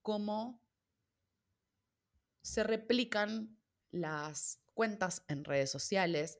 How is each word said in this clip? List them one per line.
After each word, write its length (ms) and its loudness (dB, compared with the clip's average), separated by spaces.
cómo 580 -2
se 220 -2
replican 960 2
las 720 -4
cuentas 540 0
en 160 -4
redes 260 2
sociales, 720 0